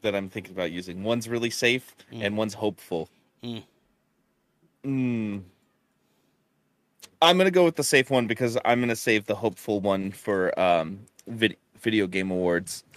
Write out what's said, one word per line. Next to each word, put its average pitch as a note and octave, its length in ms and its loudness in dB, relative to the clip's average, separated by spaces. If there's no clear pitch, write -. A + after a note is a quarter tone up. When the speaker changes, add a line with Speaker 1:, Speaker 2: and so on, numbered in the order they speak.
Speaker 1:
that G#2 120 0
I'm G2 140 -4
thinking F#2+ 240 -12
about F2+ 180 -4
using. F2 320 -10
One's A#2 260 -2
really A#2 220 -2
safe B2 440 -2
Speaker 2:
Mm. A2+ 140 -6
Speaker 1:
and G#2 100 -2
one's A2 180 -2
hopeful. F#2 540 -6
Speaker 2:
Mm. A#2 200 -12
Speaker 1:
Mm. A#2+ 580 -4
I'm F3 160 6
gonna F#3+ 120 4
go F3+ 140 6
with E3 120 2
the C#3+ 80 0
safe C3 260 4
one B2 160 2
because A#2 380 -2
I'm A#2+ 160 4
gonna A#2+ 160 0
save G#2+ 300 0
the G#2 80 0
hopeful G#2 460 -2
one G2 320 0
for, F#2+ 480 -2
um, F2 400 2
vid-, A2 300 0
video A2 260 2
game F#2+ 240 -4
awards. F2+ 540 -2